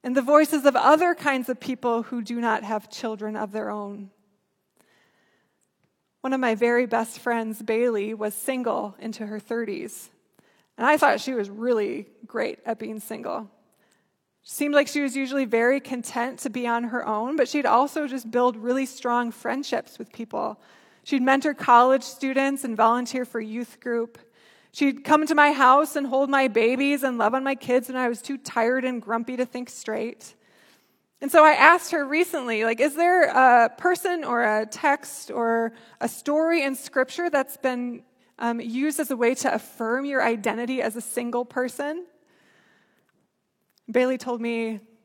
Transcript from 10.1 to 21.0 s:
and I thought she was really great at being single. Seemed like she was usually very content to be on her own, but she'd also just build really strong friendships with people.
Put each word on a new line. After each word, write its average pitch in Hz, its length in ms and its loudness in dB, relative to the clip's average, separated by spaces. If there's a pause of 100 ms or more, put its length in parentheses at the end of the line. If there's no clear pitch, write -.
and 226 80 0
I 302 100 6
thought 233 240 4
she 262 140 -6
was 202 160 -4
really 214 560 -2 (200)
great 220 380 -6
at 226 140 -6
being 220 220 -10
single. 220 500 -8 (920)
Seemed 294 300 -4
like 285 120 6
she - 140 -4
was 269 160 -2
usually 269 300 -2
very 233 340 2
content 254 600 -6
to 262 100 -6
be 247 140 -6
on 233 200 -2
her 240 200 -6
own, 226 300 -4
but 254 140 2
she'd 294 180 -2
also 285 400 2
just 240 240 -8
build 247 260 2
really 247 300 -2
strong 240 460 -2
friendships - 680 -6
with 220 140 -14
people. 220 480 -8 (420)